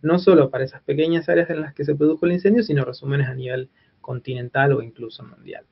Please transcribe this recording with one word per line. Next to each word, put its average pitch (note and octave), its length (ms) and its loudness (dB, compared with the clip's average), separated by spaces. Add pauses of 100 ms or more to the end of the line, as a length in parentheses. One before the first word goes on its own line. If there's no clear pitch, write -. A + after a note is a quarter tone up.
no D#3+ 160 0
solo E3+ 320 6
para C3 140 -4
esas - 180 -10
pequeñas D#3+ 480 -2
áreas E3+ 220 2
en D#3 100 -6
las D3+ 120 -10
que C#3+ 120 -8
se D3 100 -2
produjo D#3 300 0
el F3 80 2
incendio, G3+ 300 2
sino D3 200 0
resúmenes C#3 440 -4
a B2+ 80 -8
nivel C3 340 -8 (320)
continental B2+ 720 -2
o A#2+ 80 -2
incluso A2+ 420 -16
mundial. - 480 -20